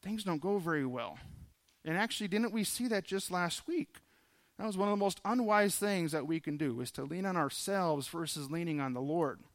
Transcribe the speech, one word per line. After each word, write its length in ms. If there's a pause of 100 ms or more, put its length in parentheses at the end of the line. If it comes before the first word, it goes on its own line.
things 220
don't 160
go 180
very 280
well. 320 (640)
And 120
actually, 320
didn't 240
we 120
see 240
that 160
just 260
last 380
week? 300 (600)
That 80
was 100
one 120
of 40
the 120
most 200
unwise 520
things 360
that 140
we 140
can 160
do, 240
is 120
to 120
lean 200
on 120
ourselves 720
versus 420
leaning 300
on 140
the 60
Lord. 400 (140)